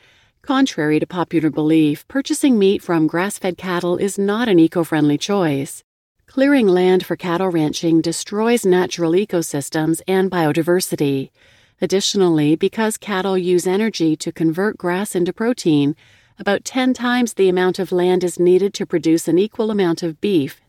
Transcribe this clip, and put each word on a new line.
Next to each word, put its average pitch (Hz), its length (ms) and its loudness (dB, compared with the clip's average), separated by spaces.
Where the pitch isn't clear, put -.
Contrary 165 580 0
to 170 60 -4
popular 160 440 -2
belief, 151 580 0
purchasing 269 500 0
meat 196 240 2
from 165 240 0
grass-fed 180 520 -4
cattle 175 380 -2
is 196 220 -4
not 208 300 -2
an 185 100 4
eco-friendly 156 600 2
choice. 160 640 -4
Clearing 269 420 2
land 185 360 4
for 165 120 -6
cattle 180 320 -2
ranching 165 520 0
destroys 214 640 -2
natural 180 480 0
ecosystems 165 960 -2
and 190 240 0
biodiversity. 160 1000 0
Additionally, 175 760 2
because 214 440 -2
cattle 190 400 -4
use 180 280 0
energy 185 480 0
to - 160 -8
convert 170 460 -2
grass 180 380 -4
into 175 180 -2
protein, 160 640 0
about 196 240 -2
ten 254 280 -2
times 240 420 -2
the 190 140 2
amount 180 300 0
of 185 120 -4
land 180 320 2
is 175 160 -4
needed 185 360 2
to 196 120 -6
produce 160 400 0
an 170 120 2
equal 214 320 -2
amount 185 320 0
of 165 180 -8
beef 175 480 0